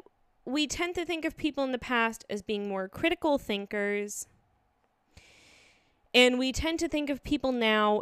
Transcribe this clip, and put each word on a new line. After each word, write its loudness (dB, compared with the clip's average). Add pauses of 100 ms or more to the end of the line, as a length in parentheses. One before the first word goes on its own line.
(440)
we 0
tend -4
to -2
think -4
of -4
people -4
in -2
the -4
past -2
as -6
being -6
more -4
critical 0
thinkers, -4 (1900)
and 8
we 0
tend -2
to -2
think -2
of -6
people -2
now 4